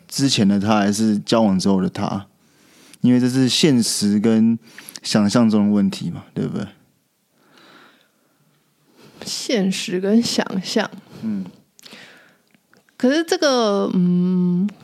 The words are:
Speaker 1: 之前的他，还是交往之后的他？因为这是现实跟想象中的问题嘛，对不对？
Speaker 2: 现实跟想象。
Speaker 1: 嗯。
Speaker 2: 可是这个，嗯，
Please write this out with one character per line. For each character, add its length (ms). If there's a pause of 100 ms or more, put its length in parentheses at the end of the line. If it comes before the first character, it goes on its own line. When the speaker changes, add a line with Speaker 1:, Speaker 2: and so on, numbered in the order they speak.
Speaker 1:
之 220
前 180
的 140
他， 160
还 160
是 280
交 200
往 180
之 120
后 100
的 80
他？ 380 (760)
因 140
为 40
这 80
是 220
现 340
实 380
跟 380 (440)
想 280
象 180
中 180
的 60
问 160
题 220
嘛， 140 (100)
对 120
不 120
对？ 80 (2500)
Speaker 2:
现 480
实 260
跟 220
想 260 (160)
象。 280 (320)
Speaker 1:
嗯。 200 (1500)
Speaker 2:
可 160
是 120
这 120
个， 560
嗯， 720 (180)